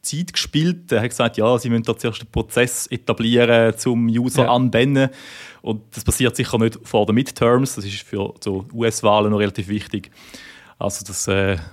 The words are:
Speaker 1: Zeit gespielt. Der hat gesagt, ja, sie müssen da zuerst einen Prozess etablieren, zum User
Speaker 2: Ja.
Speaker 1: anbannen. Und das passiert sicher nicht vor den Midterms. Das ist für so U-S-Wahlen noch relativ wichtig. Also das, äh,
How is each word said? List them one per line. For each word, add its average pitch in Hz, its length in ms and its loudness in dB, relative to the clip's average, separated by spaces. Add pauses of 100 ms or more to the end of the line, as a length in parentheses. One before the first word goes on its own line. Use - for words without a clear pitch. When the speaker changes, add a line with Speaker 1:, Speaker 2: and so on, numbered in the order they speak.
Speaker 1:
Zeit 170 320 -6
gespielt. 170 580 -2
Der 110 100 2
hat 117 100 -2
gesagt, 117 260 -2
ja, 117 200 4
sie 120 120 -4
müssen 117 140 0
da 113 120 -2
zuerst - 240 -6
einen - 120 -18
Prozess - 560 -2
etablieren, 117 880 2
zum 117 300 0
User 120 360 2
Speaker 2:
Ja. 120 80 2
Speaker 1:
anbannen. 131 580 2 (520)
Und 107 220 -6 (120)
das - 80 -12
passiert 120 320 0
sicher 123 220 -2
nicht 113 260 0
vor 104 220 2
den 107 100 0
Midterms. 127 600 2
Das 101 100 -8
ist 101 160 -10
für - 320 -6 (100)
so 98 300 -6
U-S-Wahlen 107 580 2
noch 104 80 2
relativ 98 300 -2
wichtig. 101 420 -6 (680)
Also - 260 -6
das, - 240 -8
äh, 98 260 0 (180)